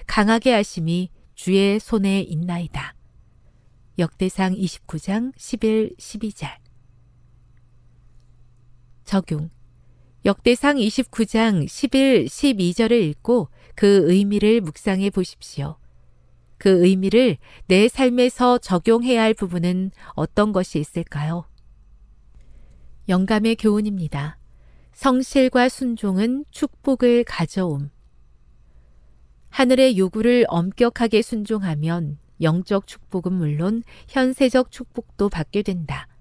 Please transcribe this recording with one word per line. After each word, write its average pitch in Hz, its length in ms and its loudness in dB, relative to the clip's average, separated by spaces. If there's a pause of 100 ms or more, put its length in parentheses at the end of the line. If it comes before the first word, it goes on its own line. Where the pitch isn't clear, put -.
강하게 226 460 2
하심이 180 580 -2 (240)
주의 196 460 0
손에 196 400 0
있나이다. 170 760 -8 (1040)
역대상 185 560 -2
이십구 180 460 -8
장 233 360 -4
십일, 220 600 -4
십이 214 340 -12
절. - 160 -12 (2500)
적용. 160 460 -4 (760)
역대상 247 540 2
이십구 220 480 -2
장 220 400 0
십일, 262 640 2
십이 190 440 0
절을 226 300 2
읽고 190 460 -2 (260)
그 202 340 4
의미를 202 520 4
묵상해 190 500 -4
보십시오. - 640 -8 (840)
그 185 280 6
의미를 196 500 4 (300)
내 196 220 4
삶에서 247 720 2
적용해야 226 640 0
할 220 140 2
부분은 180 560 -4 (240)
어떤 208 380 0
것이 185 260 -2
있을까요? 160 680 -6 (1600)
영감의 214 480 2
교훈입니다. 196 800 -2 (560)
성실과 254 760 2
순종은 233 800 -4
축복을 247 720 0
가져옴. 160 680 -6 (1600)
하늘의 262 480 2
요구를 220 520 2
엄격하게 220 720 0
순종하면 170 960 -4 (240)
영적 185 440 -2
축복은 - 460 -8
물론 175 500 -2 (260)
현세적 262 640 0
축복도 - 600 -6
받게 185 320 -6
된다. 170 440 -6 (140)